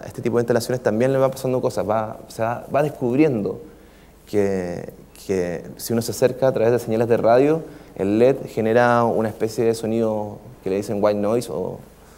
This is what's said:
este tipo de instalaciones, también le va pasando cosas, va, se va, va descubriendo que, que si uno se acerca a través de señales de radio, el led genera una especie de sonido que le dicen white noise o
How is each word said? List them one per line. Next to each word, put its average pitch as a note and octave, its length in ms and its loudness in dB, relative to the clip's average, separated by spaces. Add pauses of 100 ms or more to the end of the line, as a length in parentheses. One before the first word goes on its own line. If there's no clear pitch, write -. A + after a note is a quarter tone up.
este - 160 -12
tipo A#2 160 0
de A#2+ 40 2
instalaciones, A#2 400 0
también A#2+ 300 2
le C3+ 60 2
va C3 120 4
pasando C3 300 -2
cosas, G#2 280 -4
va, A2 300 -2 (100)
se - 140 -6
va, A#2 220 -4 (100)
va C#3 80 2
descubriendo C3 800 0 (680)
que, F#2+ 640 -2 (340)
que F2 380 -2 (120)
si - 160 -6
uno A2+ 80 2
se A2 120 -6
acerca B2+ 360 2
a B2+ 40 2
través A2+ 200 2
de A#2+ 60 2
señales A2+ 300 0
de A2+ 100 4
radio, C#3+ 440 4 (340)
el G2+ 220 2
led C3 180 6 (100)
genera A#2+ 580 4
una A2 240 0
especie A2 360 -2
de A2+ 100 2
sonido G#2+ 640 -2 (260)
que F#2+ 60 -4
le F#2+ 60 0
dicen G#2 260 -4
white G#2 180 -2
noise A2+ 320 -2
o F2+ 260 -6 (400)